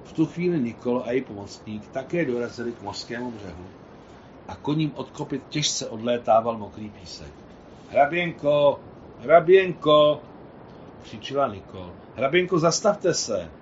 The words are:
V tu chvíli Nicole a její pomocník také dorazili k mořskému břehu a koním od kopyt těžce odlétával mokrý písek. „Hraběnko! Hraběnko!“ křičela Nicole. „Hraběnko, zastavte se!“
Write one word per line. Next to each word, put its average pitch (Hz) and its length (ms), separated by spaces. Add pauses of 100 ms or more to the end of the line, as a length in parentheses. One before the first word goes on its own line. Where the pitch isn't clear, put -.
V - 100
tu 160 120
chvíli 175 340
Nicole 120 460
a 120 60
její 131 100
pomocník 104 640
také 156 380
dorazili 120 460
k 117 100
mořskému 120 500
břehu 92 340 (800)
a 90 80
koním 151 400
od 120 140
kopyt 143 400
těžce - 400
odlétával 117 680
mokrý 104 320
písek. 87 420 (580)
„Hraběnko! 147 920 (400)
Hraběnko!“ 151 1000 (840)
křičela 131 440
Nicole. 95 440 (240)
„Hraběnko, 170 440
zastavte 170 540
se!“ 90 380 (100)